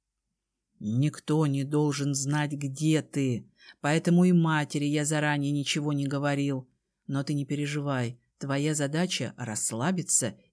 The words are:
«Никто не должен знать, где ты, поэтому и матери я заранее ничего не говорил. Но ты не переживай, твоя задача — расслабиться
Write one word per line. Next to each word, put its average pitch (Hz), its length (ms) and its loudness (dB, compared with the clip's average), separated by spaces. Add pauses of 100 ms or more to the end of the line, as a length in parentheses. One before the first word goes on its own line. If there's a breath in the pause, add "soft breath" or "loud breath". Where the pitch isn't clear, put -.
(800)
«Никто 147 680 0
не 139 160 0
должен 143 500 0
знать, 143 380 -2
где 143 500 0
ты, 135 480 -2 (300 loud breath)
поэтому 170 460 4
и 180 80 6
матери 156 500 2
я 147 220 0
заранее 147 480 0
ничего 147 400 -2
не 139 120 0
говорил. 139 640 -2 (380)
Но 139 160 -2
ты 151 100 -2
не 143 120 -2
переживай, 143 760 -2 (200)
твоя 143 360 0
задача — 147 640 -2
расслабиться 120 1000 -2 (160 soft breath)